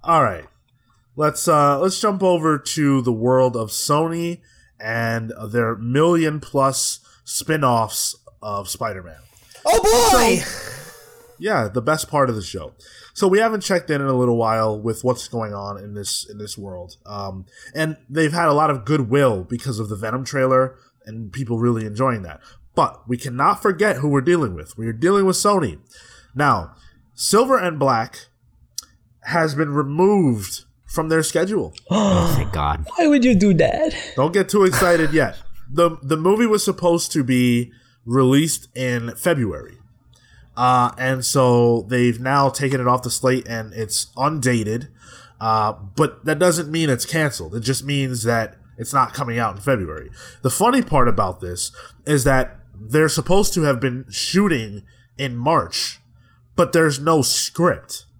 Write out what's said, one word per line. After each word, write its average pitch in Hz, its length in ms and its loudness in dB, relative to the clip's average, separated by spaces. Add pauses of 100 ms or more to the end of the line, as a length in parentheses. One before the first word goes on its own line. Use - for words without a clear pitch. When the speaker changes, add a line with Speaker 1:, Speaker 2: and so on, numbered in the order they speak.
Speaker 1:
All 165 200 4
right. 95 220 -2 (680)
Let's, 151 320 -2
uh, 143 320 4
let's 185 200 0
jump 196 240 0
over 160 340 2
to 139 440 0
the 123 100 0
world 123 440 2
of 110 140 -4
Sony 165 720 -2 (380)
and 113 540 -4 (180)
their 117 240 0
million 151 640 0
plus - 600 -2 (260)
spin-offs 127 920 -2 (260)
of 101 280 -8
Spider-Man. 95 480 -10 (480)
Speaker 2:
Oh 381 160 4
boy! 403 600 4
Speaker 1:
So, - 380 -12 (580)
yeah, 165 280 -2
the 110 140 -4
best 151 280 -2
part 139 200 2
of 113 60 -2
the 104 80 -8
show. 82 300 -12 (400)
So 202 140 0
we 190 120 4
haven't 220 220 0
checked 175 280 -2
in 147 100 0
in 139 80 -2
a 131 100 2
little 123 200 2
while 110 420 0
with 110 240 -6
what's 123 240 -2
going 110 260 -8
on 101 240 -10
in 101 180 -16
this, - 340 -8
in 104 80 -16
this 104 200 -12
world. 90 480 -14
Um, 98 400 -12 (280)
and 156 240 -4 (120)
they've 151 240 0
had 170 140 0
a 147 60 4
lot 151 160 2
of 127 160 -4
goodwill 127 580 2
because 120 360 -6
of 107 100 -6
the 107 60 -6
Venom 113 280 -6
trailer 131 520 0 (300)
and 110 280 -14
people 120 240 -4
really 113 280 0
enjoying 110 380 -2
that. 78 180 -16 (340)
But - 340 -2
we 123 80 -2
cannot 139 460 -2
forget 196 340 0
who 143 120 -2
we're 139 120 2
dealing 147 320 2
with. 76 240 -14
We 113 80 -8
are 113 80 -4
dealing 185 320 2
with 185 100 2
Sony. 185 440 0 (560)
Now, 120 400 0 (400)
Silver 247 420 2
and 175 220 -2
Black 120 480 -2 (960)
has 156 340 0
been 147 180 -2
removed 147 920 2 (200)
from 160 240 -4
their 160 140 2
schedule. 165 580 -2
Speaker 3:
<gasps> - 80 -20
Oh, 185 460 2
thank - 180 0
God. 73 320 -2 (100)
Speaker 4:
Why 339 120 2
would 285 180 4
you 254 80 6
do 190 220 6
that? 294 400 0 (200)
Speaker 1:
Don't 147 160 2
get 190 160 2
too 202 160 2
excited 170 480 4
yet. 143 260 0 (340)
The, 165 320 2
the 151 140 -2
movie 202 280 4
was 208 180 2
supposed 170 500 0
to 147 100 0
be 123 480 2 (340)
released 135 720 2
in 123 400 -4
February. 117 580 -4 (840)
Uh, 123 440 2
and 131 260 -2
so 120 640 4
they've 123 300 2
now 135 300 2
taken 135 300 -2
it 123 80 -2
off 123 160 2
the 127 80 -6
slate 127 360 -2
and 110 260 -8
it's 107 340 -6 (100)
undated. 123 680 -2 (540)
Uh, 110 320 0
but 120 520 -4
that 156 140 -2
doesn't 170 320 2
mean 160 200 0
it's 120 140 -2
canceled. 120 500 -4
It 117 60 -6
just 123 220 -4
means 135 400 -4
that 113 320 -2 (220)
it's 113 160 -10
not 131 220 0
coming 120 240 -4
out 107 160 -2
in 98 60 -14
February. 92 480 -4 (340)
The 131 80 2
funny 247 320 2
part 131 240 4
about 101 340 0
this 90 300 -8 (340)
is 147 180 2
that 131 320 2 (240)
they're 143 300 2
supposed 190 460 2
to 165 80 2
have 135 160 2
been 131 300 -4
shooting 113 760 -2 (340)
in 131 180 -6
March, 120 640 -2 (560)
but - 180 2
there's 156 260 4
no 156 240 2
script. - 840 -2 (140)